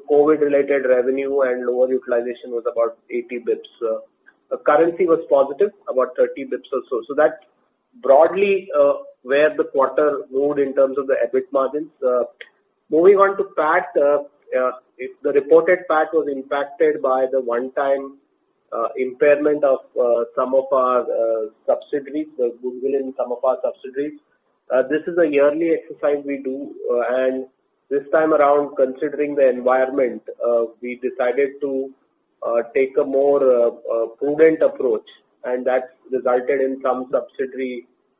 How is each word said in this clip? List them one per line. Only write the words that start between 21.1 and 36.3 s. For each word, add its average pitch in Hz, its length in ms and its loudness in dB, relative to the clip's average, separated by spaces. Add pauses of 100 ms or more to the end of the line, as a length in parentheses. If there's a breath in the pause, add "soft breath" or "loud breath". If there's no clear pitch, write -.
subsidiaries, 143 640 -4
the 123 120 -2 (140)
goodwill 127 400 -4
in 131 140 -8
some 123 200 -6
of - 80 -8
our 131 220 2
subsidiaries. 143 520 -8 (560)
Uh, 131 80 2 (120)
this 156 120 -2
is 175 120 -4
a 165 180 4
yearly 147 420 2
exercise 147 520 -4
we 139 120 -6
do, 131 140 -6 (340)
uh, 120 120 0 (200)
and 131 240 -2 (440)
this 143 220 -2
time 160 260 2
around, 143 380 2
considering 143 580 -2
the 139 140 4
environment, 127 760 0 (240)
uh, 117 180 2 (180)
we 123 240 -10
decided 127 440 -2 (100)
to, 139 120 -4 (760)
uh, 117 140 0 (140)
take 135 300 0
a - 0 -
more, 139 380 2
uh, 120 280 4 (240)
uh, 113 120 -2 (120)
prudent 156 420 2 (100)
approach, 117 380 -4 (360)
and 127 200 -4
that 127 200 0 (260)
resulted 127 500 0